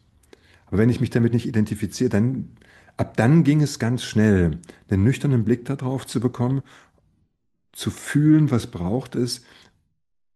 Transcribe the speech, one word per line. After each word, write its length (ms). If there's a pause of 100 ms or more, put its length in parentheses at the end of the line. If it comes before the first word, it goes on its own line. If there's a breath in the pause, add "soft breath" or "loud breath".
(640 soft breath)
Aber 140
wenn 100
ich 100
mich 120
damit 220
nicht 140
identifiziere, 600
dann, 480 (400 soft breath)
ab 200
dann 260
ging 180
es 180
ganz 240
schnell, 560 (300 loud breath)
einen 140
nüchternen 420
Blick 200
darauf 400
zu 140
bekommen, 420 (1120 soft breath)
zu 180
fühlen, 600
was 160
braucht 480
es 280 (920 soft breath)